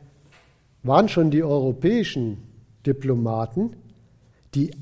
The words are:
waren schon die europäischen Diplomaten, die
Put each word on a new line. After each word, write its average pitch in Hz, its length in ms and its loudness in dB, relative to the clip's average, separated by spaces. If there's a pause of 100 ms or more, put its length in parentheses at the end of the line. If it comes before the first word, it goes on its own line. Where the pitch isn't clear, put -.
(840)
waren 160 280 4
schon 160 200 2
die 151 120 2
europäischen 139 960 0 (480)
Diplomaten, 131 920 -2 (800)
die 139 160 0 (120)